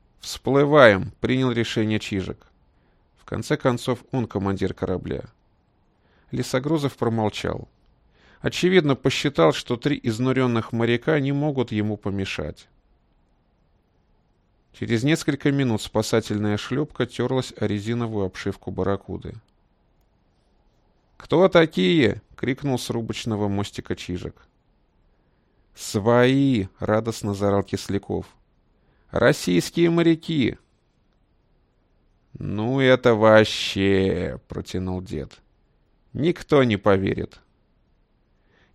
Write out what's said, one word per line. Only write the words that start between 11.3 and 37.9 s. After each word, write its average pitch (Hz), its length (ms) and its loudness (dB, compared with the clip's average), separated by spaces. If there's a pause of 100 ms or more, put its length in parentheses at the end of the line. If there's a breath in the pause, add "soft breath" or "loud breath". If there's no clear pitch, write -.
могут 139 400 -2
ему 104 240 -2
помешать. 95 720 -8 (2000)
Через 113 300 -2
несколько 147 480 0
минут 135 320 0
спасательная 107 720 -2
шлюпка 127 500 -4
терлась 127 520 -4
о 107 80 -2
резиновую 107 600 -4
обшивку - 440 -8
"Барракуды". 95 640 -6 (1800)
"Кто 175 320 2
такие?" 165 760 4 (200)
крикнул 131 340 -4
с - 140 -8
рубочного 110 560 -4
мостика 101 480 -4
Чижик. 82 540 -10 (1300)
"Свои!" 123 920 2 (140)
радостно 107 540 -2
заорал 101 280 0
Кисляков. 95 640 -6 (840)
"Российские 170 800 2
моряки!" 165 680 0 (1800)
"Ну 107 440 -4
это 127 340 4
вообще!" 98 1300 2
протянул 92 520 -8
дед. 78 400 -10 (720)
"Никто 147 520 0
не 113 120 2
поверит". 98 600 0 (1400)